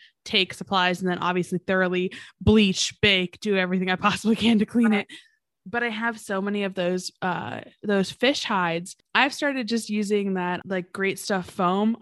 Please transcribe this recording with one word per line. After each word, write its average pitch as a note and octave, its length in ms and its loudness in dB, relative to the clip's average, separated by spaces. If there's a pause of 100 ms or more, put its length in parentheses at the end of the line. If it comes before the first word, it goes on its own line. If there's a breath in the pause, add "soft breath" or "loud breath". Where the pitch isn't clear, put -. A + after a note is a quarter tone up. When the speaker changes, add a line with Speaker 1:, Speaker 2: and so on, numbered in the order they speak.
(240 soft breath)
Speaker 1:
take F#3+ 280 0
supplies F3+ 480 0
and F#3 100 0
then F3 80 -2
obviously F3+ 400 -2
thoroughly F#3 540 0 (280 loud breath)
bleach, G#3 600 4
bake, F#3 400 2
do G#3 160 0
everything F#3 340 0
I F#3 60 2
possibly G3+ 400 0
can A3 220 4
to G#3+ 80 2
clean A3+ 240 2
Speaker 2:
Right. G#3 100 2
Speaker 1:
it. - 160 -10 (480 loud breath)
But A#3 180 -4
I A#3+ 80 -2
have A3 280 -4
so G3 240 -4
many G3+ 220 -2
of F#3+ 100 -4
those, F3+ 380 -2 (100)
uh, F3+ 380 -6 (220)
those G3 280 0
fish - 340 0
hides. F3+ 520 -2 (180)
I've C4 200 4
started C4+ 340 -2
just A3+ 220 -2
using G3+ 440 0
that, F3+ 320 -2
like, F#3 260 -6
Great F#3+ 260 -2
Stuff F#3 300 -4
foam, G3+ 540 0